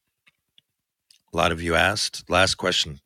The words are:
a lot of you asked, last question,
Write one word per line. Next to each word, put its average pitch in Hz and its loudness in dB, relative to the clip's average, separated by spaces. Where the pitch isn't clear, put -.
a 85 -4
lot 85 2
of 82 -6
you 85 -2
asked, 90 -2
last 92 2
question, 87 -2